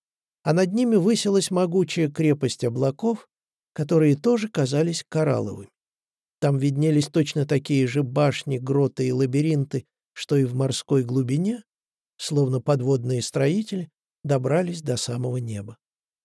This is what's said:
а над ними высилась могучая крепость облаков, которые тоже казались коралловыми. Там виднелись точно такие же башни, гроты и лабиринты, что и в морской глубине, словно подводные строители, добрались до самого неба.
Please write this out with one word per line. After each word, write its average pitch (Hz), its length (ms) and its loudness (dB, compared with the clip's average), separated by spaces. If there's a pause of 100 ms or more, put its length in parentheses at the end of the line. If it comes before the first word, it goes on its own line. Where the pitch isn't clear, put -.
(440)
а 156 100 2
над 185 200 2
ними 233 220 2
высилась 196 540 2
могучая 175 640 0
крепость 147 520 0
облаков, 135 640 -2 (460)
которые 151 420 4
тоже 220 340 0
казались 156 580 -2
коралловыми. 117 640 -2 (680)
Там 143 180 2
виднелись 147 500 2
точно 147 380 0
такие 139 420 0
же 135 160 -2
башни, 139 540 -2
гроты 135 500 0
и 127 40 0
лабиринты, 139 760 0 (280)
что - 220 -4
и 139 80 4
в 123 120 -2
морской 131 480 0
глубине, 135 600 -2 (540)
словно 135 440 0
подводные 127 600 0
строители, 170 680 -2 (340)
добрались 151 580 0
до 127 160 -4
самого 123 400 -4
неба. 107 400 -8 (480)